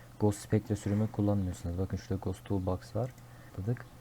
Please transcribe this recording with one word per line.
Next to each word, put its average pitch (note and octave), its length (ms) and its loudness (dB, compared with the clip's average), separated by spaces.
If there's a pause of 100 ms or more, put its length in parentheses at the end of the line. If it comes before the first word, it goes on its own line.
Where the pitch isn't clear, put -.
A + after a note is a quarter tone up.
(200)
Ghost G#2 180 4
Spectre G#2 380 2
sürümü G#2 360 2
kullanmıyorsunuz. F#2 640 2
Bakın F#2+ 180 0
şurada - 260 -2
Ghost F#2+ 220 -4
Toolbox F#2 520 0
var. B2 140 0 (460)
Tıkladık. A2 280 -2 (160)